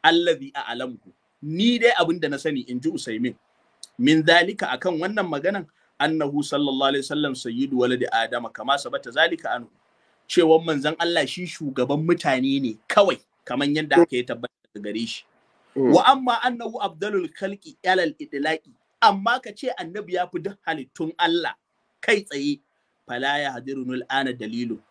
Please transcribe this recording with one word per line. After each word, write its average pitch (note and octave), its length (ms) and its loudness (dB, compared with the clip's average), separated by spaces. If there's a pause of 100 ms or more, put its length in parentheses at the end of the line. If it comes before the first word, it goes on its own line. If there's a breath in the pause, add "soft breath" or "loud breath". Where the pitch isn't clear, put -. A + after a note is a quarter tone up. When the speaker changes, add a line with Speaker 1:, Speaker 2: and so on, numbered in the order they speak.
Speaker 1:
Allazi E3 480 4
a'lamuhu. A#2+ 600 -10 (300)
Ni G3+ 340 2
dai A#3 220 4
abin E3+ 200 0
da D3+ 80 -2
na C#3+ 100 -4
sani," C#3+ 280 -2
in B2+ 160 -6
ji D#3 80 0
Uthaymin. A#2+ 460 -4 (640)
"Min D3+ 260 4
zalika, F3 480 2
akan E3+ 240 -2
wannan F#3+ 320 -2
maganan, E3 380 -4 (340)
annahu D3 420 0
sallallahu C#3 480 0
alaihi C#3 140 -2
wasallam D3 320 -4
sayyidu B2+ 420 -4
waladi B2 320 2
Adama A2+ 400 -2
kama B2+ 300 -2
sabata C3 320 -10
zalika D3+ 400 0
anhu." A#2+ 160 -8 (580)
Cewan E3 380 6
manzon D3+ 320 0
Allah E3+ 300 0
shi F3 180 -8
shugaban C#3+ 580 -2
mutane C#3 560 2
ne A2+ 160 -2 (140)
kawai, - 320 4 (240)
kaman C#3+ 320 0
yadda D#3 240 4
aka E3 160 4
yi B2 80 0
tabbata B2 260 -8 (220)
daga G#2+ 160 -12
gare A2+ 160 -4
shi. - 180 -12 (540)
Speaker 2:
Mm. C3+ 160 4
Speaker 1:
"Wa F3+ 80 8 (100)
amma B3 300 2
annahu A#3 400 -4
afdalul F#3 480 -4
khalqi G3 560 -10
alal F3+ 320 2
idlaqi." D3+ 560 -6 (260)
Amma G#3+ 400 4
ka G#3+ 140 -14
ce B3+ 240 -6
annabi F3+ 400 -8
ya F3+ 100 0
fi F3 140 -8
duk G3 240 -8
halittun D#3+ 520 -6
Allah E3 360 0 (480)
kai G#3 240 2
tsaye, C#3+ 340 -4 (480)
"fala C3+ 300 -2
yahdirunul C3 720 -6
ana C3 240 -2
dalilu." A2+ 580 -8